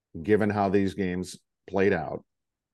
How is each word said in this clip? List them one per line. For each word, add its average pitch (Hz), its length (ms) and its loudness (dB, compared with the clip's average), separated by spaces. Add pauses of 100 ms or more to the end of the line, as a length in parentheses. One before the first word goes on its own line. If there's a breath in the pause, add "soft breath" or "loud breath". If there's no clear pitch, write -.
(220)
given 104 280 2
how 101 200 2
these 95 240 2
games 90 440 -6 (320)
played 98 240 2
out, 78 300 -6 (500)